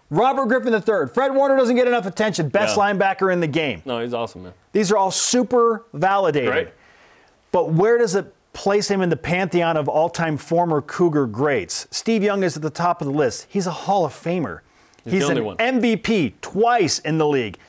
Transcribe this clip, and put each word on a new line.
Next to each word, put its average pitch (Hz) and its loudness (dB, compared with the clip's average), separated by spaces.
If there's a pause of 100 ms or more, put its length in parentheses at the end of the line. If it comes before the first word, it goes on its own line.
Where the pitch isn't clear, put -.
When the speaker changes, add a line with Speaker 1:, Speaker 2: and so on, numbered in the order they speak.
Speaker 1:
Robert 247 2
Griffin 240 0
the 214 2
third. 165 0
"Fred 269 0
Warner 269 4
doesn't 247 2
get 247 4
enough 240 0
attention. 180 -2
Best 208 0
Speaker 2:
Yeah. 202 4
Speaker 1:
linebacker 190 0
in 175 0
the 165 0
game." 139 -2
Speaker 2:
No, 123 -4
he's 120 -6
awesome, 113 -8
man. 90 -18 (180)
Speaker 1:
These 196 2
are 214 4
all 190 2
super 233 0
validated. 156 0
Speaker 2:
Right. 143 -2 (800)
Speaker 1:
But 160 0
where 220 4
does 208 0
it 185 -4 (220)
place 202 0
him 196 0
in 175 2
the 151 2
pantheon 170 0
of 139 -2
all-time 160 0
former 165 0
Cougar 151 0
greats? 117 -2
Steve 220 0
Young 202 0
is 156 -2
at 151 -12
the 156 -4
top 175 -2
of 147 -4
the 139 -4
list. 147 0
He's 190 -2
a 175 -4
Hall 190 0
of 123 -6
Famer. 151 -6 (420)
Speaker 2:
He's 117 -12
the 190 4
Speaker 1:
He's - 2
Speaker 2:
only - 0
Speaker 1:
an 110 -2
Speaker 2:
one. 101 -8
Speaker 1:
M 247 0
V 226 2
P 180 0
twice 226 0
in 156 -2
the 151 2
league. 123 -2 (100)